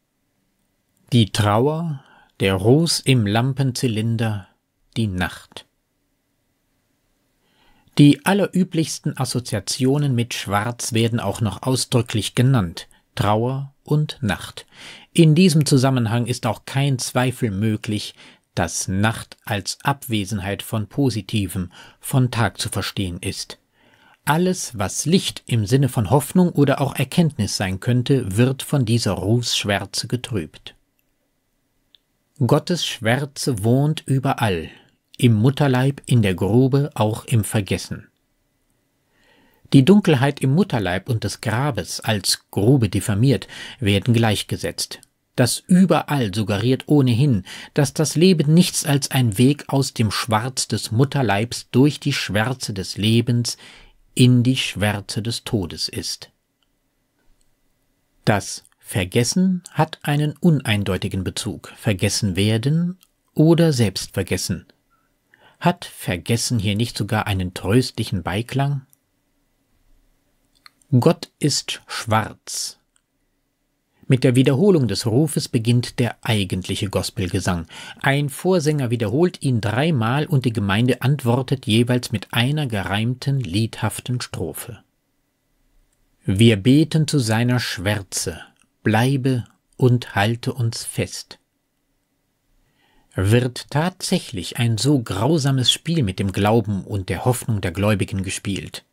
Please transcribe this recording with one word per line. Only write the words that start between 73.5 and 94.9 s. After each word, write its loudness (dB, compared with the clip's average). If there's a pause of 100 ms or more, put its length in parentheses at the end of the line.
Mit 4
der 6
Wiederholung 4
des -4
Rufes 0
beginnt 0
der -2
eigentliche -2
Gospelgesang. -4 (340)
Ein 0
Vorsänger 0
wiederholt 0
ihn 0
dreimal 0
und 0
die -2
Gemeinde 0
antwortet 0
jeweils 2
mit -6
einer 0
gereimten, -2
liedhaften -4
Strophe. -10 (1400)
Wir 6
beten 2
zu 0
seiner 0
Schwärze, -4 (420)
bleibe 0 (320)
und 2
halte 0
uns -4
fest. -8 (1800)
Wird 0
tatsächlich -4
ein 2
so 2